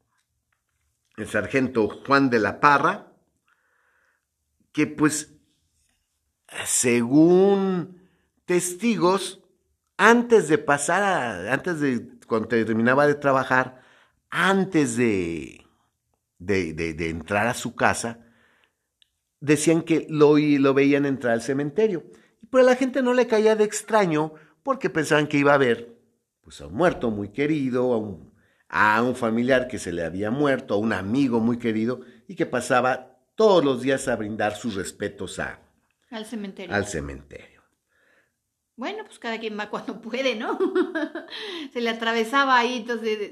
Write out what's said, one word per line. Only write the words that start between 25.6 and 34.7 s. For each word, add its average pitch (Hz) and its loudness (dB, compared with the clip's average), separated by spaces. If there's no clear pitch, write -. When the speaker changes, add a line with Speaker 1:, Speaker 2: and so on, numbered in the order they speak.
Speaker 1:
pues, - -20
a 71 -16
un 78 -14
muerto 139 -2
muy 101 -6
querido, 131 -2
a 113 0
un, 101 -10
a 107 2
un 123 0
familiar 120 0
que 104 -10
se 90 -8
le 85 -4
había 95 -6
muerto, 135 -2
a 101 2
un 110 0
amigo 113 -2
muy 117 0
querido, 117 -4
y 196 -16
que - -2
pasaba 127 -2
todos 196 6
los 131 0
días 135 -2
a 120 0
brindar 107 -4
sus 113 -8